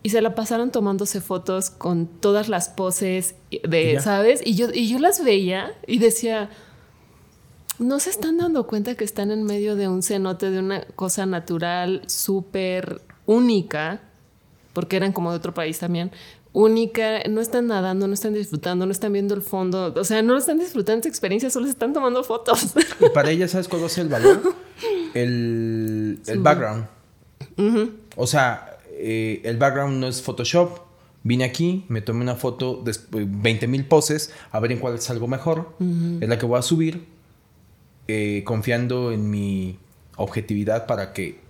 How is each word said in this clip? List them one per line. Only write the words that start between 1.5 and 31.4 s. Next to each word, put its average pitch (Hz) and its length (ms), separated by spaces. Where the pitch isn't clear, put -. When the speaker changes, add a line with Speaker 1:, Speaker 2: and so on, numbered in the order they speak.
Speaker 1:
con 170 380
todas 208 420
las 175 200
poses 185 640
de, 160 400
Speaker 2:
Y - 20
ya. 139 80
Speaker 1:
¿sabes? 214 420
Y 226 120
yo, 233 180
y 233 160
yo 247 80
las 359 260
veía 196 480
y 233 140
decía, 226 500
"¿No 262 220
se 359 100
están 339 300
dando 320 260
cuenta 214 300
que 226 80
están 202 260
en 214 140
medio 208 320
de 196 120
un 185 140
cenote, 190 480
de 190 80
una 190 240
cosa 190 320
natural 175 800
súper 185 960
única?", 202 760
porque 180 240
eran 196 140
como 175 180
de 170 80
otro 170 160
país 160 240
también, 175 320
única, 220 680
no 214 100
están 233 280
nadando, 190 400
no 196 60
están 214 200
disfrutando, 180 520
no 190 60
están 202 220
viendo 202 220
el 196 60
fondo, 185 540
o 190 80
sea, 220 180
no 247 160
están 311 220
disfrutando 226 420
esa 320 80
experiencia, 269 400
solo 247 180
se 277 40
están 247 220
tomando 254 300
fotos. 233 500
<laughs> - 140
Speaker 2:
Y 466 140
para 147 180
ella... 175 160
¿sabes 175 200
cuál 170 160
va - 20
a 165 40
ser 175 160
el 151 40
valor? 349 320
El, 113 1120
el 113 80
Speaker 1:
Sí. - 60
Speaker 2:
background. 113 440
Speaker 1:
Ujú. 214 340
Speaker 2:
O 123 120
sea, 127 500
eh, 110 500
el 117 140
background 139 420
no 131 80
es 127 140
Photoshop. 170 580
Vine 123 200